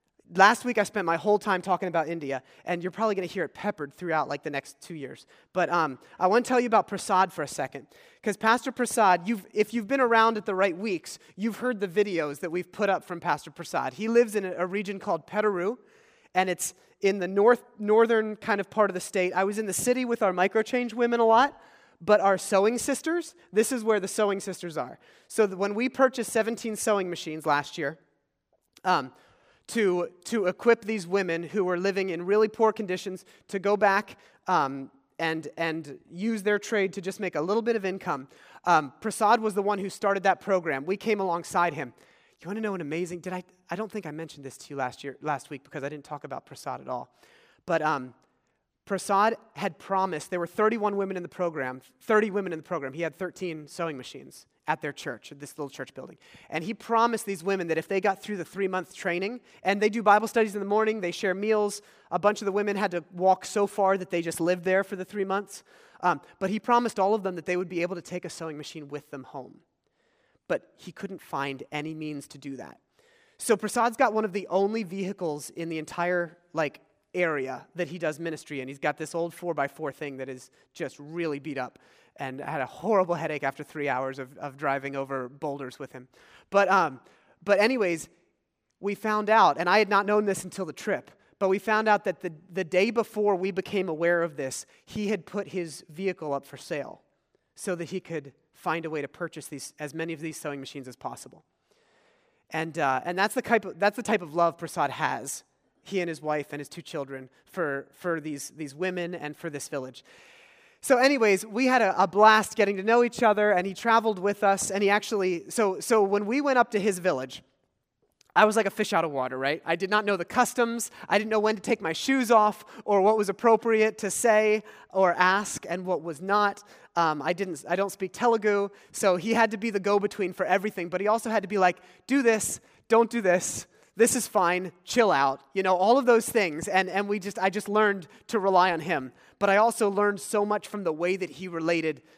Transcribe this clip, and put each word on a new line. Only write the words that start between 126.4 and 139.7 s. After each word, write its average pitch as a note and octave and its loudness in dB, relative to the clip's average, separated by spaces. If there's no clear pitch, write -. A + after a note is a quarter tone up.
Um, D#3 2
I D#3 0
didn't, F3+ -8
I E3+ 0
don't G3 0
speak F#3 -8
Telugu, G#3 2
so F#3+ 2
he F#3 0
had A3+ 4
to A3 -6
be A3 -4
the G3+ -2
go-between G3+ 0
for - -4
everything, F#3 0
but F3+ -4
he G3+ -2
also A3 0
had A3 0
to F#3 -8
be G#3 -2
like, F3+ 4
"Do - 2
this, A3+ 2
don't A3+ 4
do A#3+ -4
this, F3+ 0
this A3+ 6
is A#3+ -2
fine, F3+ 2
chill A3 4
out," C#3 2
you F#3+ 0
know, F#3 4
all G3+ 6
of C4 0
those A3+ 4
things. E3+ 0
And, F#3 2
and G3+ -2
we G#3 -2
just, G3 -10
I F#3+ 2
just G#3 -6
learned G3+ 2
to A3+ 0
rely F#3 4
on E3 -2
him. D3+ -4
But G3+ 2
I G3 6
also A3 4